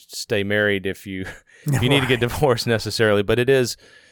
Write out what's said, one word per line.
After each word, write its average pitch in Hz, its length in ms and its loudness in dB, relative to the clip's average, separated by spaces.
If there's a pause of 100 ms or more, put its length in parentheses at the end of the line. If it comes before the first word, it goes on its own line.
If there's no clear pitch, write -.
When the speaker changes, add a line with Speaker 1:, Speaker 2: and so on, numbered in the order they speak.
Speaker 1:
stay - 360 -4
married 101 420 0
if 95 220 -6
you, 92 180 -8 (200)
<laughs> - 220 -20
if 139 140 0
Speaker 2:
<laughs> - 0 -
Speaker 1:
you 123 80 2
need 139 120 4
to 127 60 -4
get 123 140 4
Speaker 2:
Right. 120 80 0
Speaker 1:
divorced 127 380 0
necessarily, 107 560 0
but 113 160 0
it 123 100 0
is 127 280 2 (340)